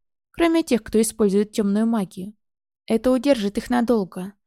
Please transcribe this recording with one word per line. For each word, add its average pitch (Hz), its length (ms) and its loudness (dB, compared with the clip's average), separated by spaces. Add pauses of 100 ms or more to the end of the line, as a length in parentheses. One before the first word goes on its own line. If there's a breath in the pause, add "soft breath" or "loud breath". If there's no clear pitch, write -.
(320)
кроме 330 300 2
тех, 240 200 0
кто - 180 0
использует 208 520 0
тёмную 208 340 0
магию. 208 480 -6 (520)
Это 226 240 0
удержит 254 460 0
их 226 140 -6
надолго. 220 640 -2 (120)